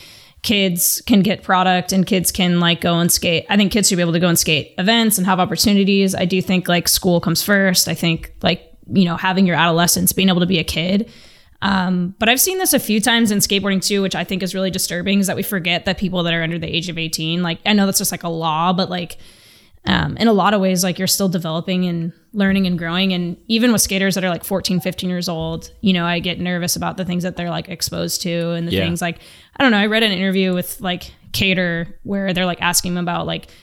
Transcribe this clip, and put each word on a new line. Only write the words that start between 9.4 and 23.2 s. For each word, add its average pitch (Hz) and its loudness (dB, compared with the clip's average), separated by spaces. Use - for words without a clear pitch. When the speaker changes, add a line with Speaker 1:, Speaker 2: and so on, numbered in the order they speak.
Speaker 1:
your 170 2
adolescence, 170 2
being 190 2
able 175 2
to 180 2
be 180 0
a 160 -2
kid 185 -2
um, 185 0
but 220 2
I've 262 4
seen 381 0
this 370 2
a 269 4
few 208 0
times 233 4
in 208 2
skateboarding 196 0
too, 202 0
which 190 -2
I 160 -4
think 190 -4
is 180 -6
really 190 -2
disturbing, 180 -2
is 190 2
that 170 -2
we - -4
forget 175 -2
that 190 -2
people 185 -2
that 170 0
are 165 -2
under 165 -4
the 160 -8
age 170 -4
of 165 -8
eighteen, 160 -4
like, 170 -4
I 208 2
know 202 4
that's 190 0
just, 196 -2
like, 180 -10
a 175 -4
law, 165 0
but, 180 -2
like, 180 -8
um, 143 -2
in 220 2
a 233 4
lot 196 4
of 208 2
ways, 185 2
like, 180 -2
you're 185 -2
still 196 0
developing 175 -2
and 170 -4
learning 196 2
and 175 0
growing. 175 0
And 180 -4